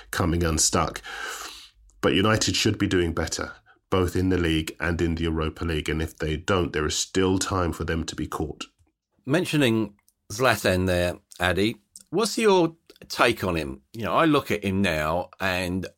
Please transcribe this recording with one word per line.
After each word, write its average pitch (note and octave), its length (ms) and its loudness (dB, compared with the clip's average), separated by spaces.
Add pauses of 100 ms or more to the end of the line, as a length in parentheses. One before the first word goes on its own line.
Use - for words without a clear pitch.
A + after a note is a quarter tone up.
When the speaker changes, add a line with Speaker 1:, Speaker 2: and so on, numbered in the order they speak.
(120)
Speaker 1:
coming E2+ 320 0
unstuck. E2 580 0 (960)
But E2 140 4
United G2 420 2
should G#2+ 220 2
be G#2 100 0
doing F2 240 2
better, E2 420 -6 (360)
both F#2 260 2
in F#2 140 2
the F2+ 80 2
league D#2+ 420 0
and E2+ 220 -2
in E2+ 140 0
the E2+ 80 -4
Europa D#2+ 420 -2
League. D#2+ 240 -4
And D#2 120 -2
if D#2 160 -6
they D#2 200 -4
don't, F2+ 360 0
there D2+ 120 -2
is D2+ 100 -2
still F#2+ 440 2
time F2+ 340 -2
for E2+ 120 -6
them E2 180 -2
to - 120 -10
be D#2 120 -6
caught. - 380 -8 (600)
Speaker 2:
Mentioning B2+ 680 0 (360)
Zlatan G#2 540 2
there, F2 300 0 (240)
Addy, F#2 380 0 (340)
what's G#3 260 -2
your F#3 380 4 (340)
take B2 340 2
on F2+ 120 0
him? C#2 260 -6 (120)
You A2+ 100 -8
know, F2 100 -2
I D3 120 4
look D3 260 2
at - 120 -2
him F#2+ 180 0
now D#2+ 480 0 (100)
and F#2 480 -2 (100)